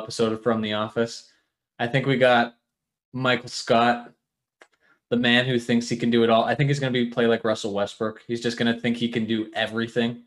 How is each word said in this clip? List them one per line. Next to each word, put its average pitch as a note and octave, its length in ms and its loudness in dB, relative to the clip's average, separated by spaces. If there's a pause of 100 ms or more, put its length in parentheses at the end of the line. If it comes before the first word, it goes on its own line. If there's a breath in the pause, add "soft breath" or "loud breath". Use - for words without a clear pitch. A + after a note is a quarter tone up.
episode A2 420 -2
from A2+ 180 0
The G#2+ 120 -4
Office. A2 580 -4 (480 soft breath)
I A#2 80 -2
think C3+ 180 -2
we C3+ 120 0
got A#2+ 380 4 (580)
Michael B2 360 -2
Scott, A#2+ 600 0 (960)
the A#2+ 80 0
man B2 280 4
who B2+ 140 0
thinks A#2 300 0
he A#2+ 80 -4
can A#2+ 120 -2
do A#2 140 4
it A2+ 60 4
all. A2+ 140 4
I A#2 120 0
think C#3+ 140 2
he's C#3+ 100 0
gonna C3 120 -2
be, B2 140 0
play A#2+ 220 0
like A2+ 180 2
Russell G#2+ 280 -2
Westbrook. G2+ 540 -4
He's A#2 140 -6
just A#2 160 -4
gonna A#2 200 0
think A#2 200 -2
he A#2 120 -2
can A2+ 160 -4
do G#2+ 280 -4
everything A2+ 720 -4